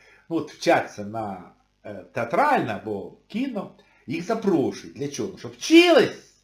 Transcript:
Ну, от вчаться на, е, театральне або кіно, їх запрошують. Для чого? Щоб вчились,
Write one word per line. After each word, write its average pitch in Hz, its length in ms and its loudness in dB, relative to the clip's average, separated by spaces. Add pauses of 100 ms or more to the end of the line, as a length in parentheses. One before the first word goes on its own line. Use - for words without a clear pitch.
(300)
Ну, 165 60 -4
от 147 160 -4
вчаться 131 540 0
на, 101 460 -8 (340)
е, 95 280 -12
театральне 190 600 0
або 98 440 -8 (100)
кіно, 233 480 -6 (320)
їх 165 160 -6
запрошують. 156 720 0
Для 139 100 -6
чого? 107 300 -6
Щоб 120 140 -14
вчились, - 840 4 (100)